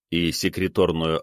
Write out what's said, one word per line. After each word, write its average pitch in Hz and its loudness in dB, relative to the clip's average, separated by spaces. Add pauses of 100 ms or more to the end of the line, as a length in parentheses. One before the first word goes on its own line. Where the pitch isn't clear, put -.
и 85 0
секреторную 82 0